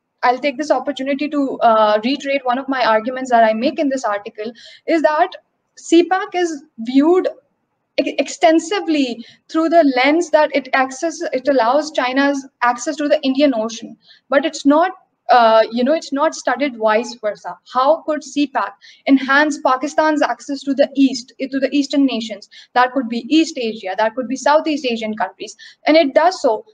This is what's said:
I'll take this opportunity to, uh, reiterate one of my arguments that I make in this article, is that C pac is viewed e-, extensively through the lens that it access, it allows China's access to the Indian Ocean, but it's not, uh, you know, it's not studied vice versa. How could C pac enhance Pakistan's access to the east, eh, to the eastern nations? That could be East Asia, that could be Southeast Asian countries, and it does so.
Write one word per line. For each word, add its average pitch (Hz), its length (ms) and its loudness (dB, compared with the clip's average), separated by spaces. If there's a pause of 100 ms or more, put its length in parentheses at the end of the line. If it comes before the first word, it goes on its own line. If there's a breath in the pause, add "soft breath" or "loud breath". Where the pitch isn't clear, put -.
(220)
I'll 247 160 2
take 262 180 -2
this 294 140 -6
opportunity 277 580 -2
to, 277 320 -4
uh, 220 420 4
reiterate 277 440 -4
one 247 100 0
of 262 140 -6
my 254 160 -2
arguments 240 460 -2
that 233 120 6
I 220 80 2
make 240 260 -2
in 294 120 0
this 262 140 -4
article, 214 460 -6 (360 soft breath)
is 320 160 0
that 302 260 0 (520)
C 330 220 4
pac 381 320 -2
is 339 300 -4 (140)
viewed 277 500 2 (760)
e-, 285 140 -6
extensively 320 1080 0 (240 loud breath)
through 320 200 -2
the 330 160 4 (100)
lens 294 360 2
that 302 220 4
it 277 200 -4
access, 269 480 -4 (120)
it 254 140 -4
allows 277 460 0
China's 277 520 -2 (180)
access 240 340 -2
to 294 100 -4
the 277 160 0
Indian 269 320 2
Ocean, 220 420 -8 (320 soft breath)
but 277 160 0
it's 302 220 -4
not, 311 240 4 (400)
uh, 220 400 6
you 240 140 -2
know, 269 80 2
it's 320 180 -2
not 302 240 -2
studied 254 440 -4
vice 220 380 0
versa. 196 380 -8 (160)
How 285 360 2
could 302 180 -4
C 285 220 -2
pac 208 280 -6 (320 soft breath)
enhance 277 520 2
Pakistan's 302 640 0
access 269 380 -6
to 277 120 -4
the 269 240 2
east, 262 420 0
eh, 262 120 -6
to 269 100 -4
the 262 100 0
eastern 277 360 0
nations? 226 420 -6 (240 soft breath)
That 254 200 2
could 247 180 -4
be 233 180 -6
East 320 300 2
Asia, 220 400 -6
that 220 160 0
could 247 120 -6
be 269 100 -6
Southeast 302 500 0
Asian 220 280 -4
countries, - 400 -8 (320 soft breath)
and 302 120 6
it 285 160 2
does 339 260 2
so. 214 340 0